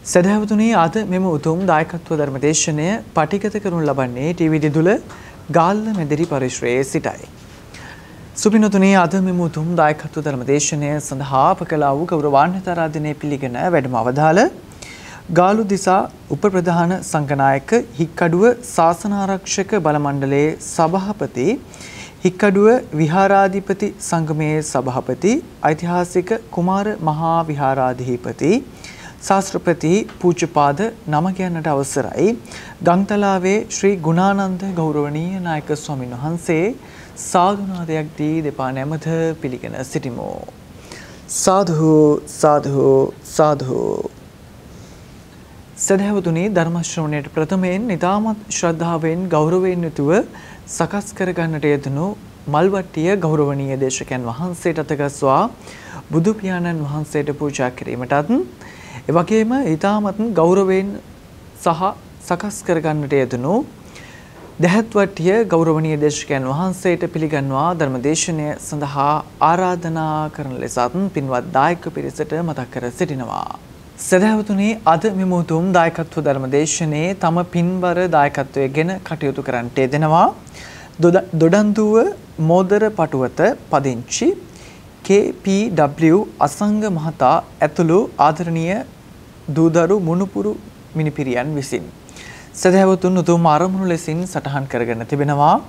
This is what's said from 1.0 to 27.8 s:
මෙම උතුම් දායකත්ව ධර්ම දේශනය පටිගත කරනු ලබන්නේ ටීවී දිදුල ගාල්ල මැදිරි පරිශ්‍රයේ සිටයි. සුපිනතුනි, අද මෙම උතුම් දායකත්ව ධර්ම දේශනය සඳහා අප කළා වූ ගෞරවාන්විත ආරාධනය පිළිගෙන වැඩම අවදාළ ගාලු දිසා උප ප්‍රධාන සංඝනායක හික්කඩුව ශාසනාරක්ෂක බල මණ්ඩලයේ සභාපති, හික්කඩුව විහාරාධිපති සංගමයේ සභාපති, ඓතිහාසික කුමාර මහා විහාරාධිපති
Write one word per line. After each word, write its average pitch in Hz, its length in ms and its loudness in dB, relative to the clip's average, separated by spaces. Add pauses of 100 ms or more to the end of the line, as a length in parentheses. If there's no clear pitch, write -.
මෙම 185 240 0
උතුම් 160 340 0
දායකත්ව 165 540 0
ධර්ම 139 220 -2
දේශනය 151 480 0 (220)
පටිගත 202 520 -2
කරනු 170 240 -2
ලබන්නේ 135 480 -2
ටීවී 160 320 2
දිදුල 160 240 2 (640)
ගාල්ල 175 280 4 (120)
මැදිරි 156 320 0
පරිශ්‍රයේ 131 600 -2
සිටයි. - 440 -6 (1040)
සුපිනතුනි, 202 640 4
අද 170 160 4
මෙම 185 280 0
උතුම් 165 360 -2
දායකත්ව 151 460 0
ධර්ම 139 200 -4
දේශනය 143 540 0
සඳහා 139 540 0
අප 185 180 0
කළා 147 240 2
වූ 151 140 -2
ගෞරවාන්විත 156 600 2
ආරාධනය 160 480 -2
පිළිගෙන 135 440 -6 (120)
වැඩම 131 240 2
අවදාළ 143 460 4 (920)
ගාලු 196 320 4
දිසා 190 340 2 (320)
උප 143 100 -4
ප්‍රධාන 175 600 2
සංඝනායක 139 680 0 (220)
හික්කඩුව 170 520 0 (200)
ශාසනාරක්ෂක 190 1160 0
බල 151 160 2
මණ්ඩලයේ 143 640 0
සභාපති, 170 840 -2 (760)
හික්කඩුව 202 460 4 (260)
විහාරාධිපති 196 1040 2
සංගමයේ 156 640 -2
සභාපති, 127 720 -2 (260)
ඓතිහාසික 175 720 -2 (180)
කුමාර 196 500 -2
මහා 165 440 0
විහාරාධිපති 131 1080 -2 (760)